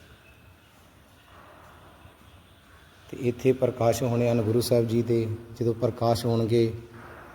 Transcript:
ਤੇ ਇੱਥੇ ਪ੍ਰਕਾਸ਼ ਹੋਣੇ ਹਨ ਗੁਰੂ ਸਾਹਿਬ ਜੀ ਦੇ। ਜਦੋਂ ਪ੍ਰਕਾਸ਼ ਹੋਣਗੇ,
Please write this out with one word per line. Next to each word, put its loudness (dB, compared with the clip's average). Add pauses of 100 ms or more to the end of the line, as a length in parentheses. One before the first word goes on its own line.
(3000)
ਤੇ -12
ਇੱਥੇ 2
ਪ੍ਰਕਾਸ਼ 0
ਹੋਣੇ 2
ਹਨ 2
ਗੁਰੂ 2
ਸਾਹਿਬ 2
ਜੀ 2
ਦੇ। 0 (320)
ਜਦੋਂ 0
ਪ੍ਰਕਾਸ਼ 0
ਹੋਣਗੇ, 2 (600)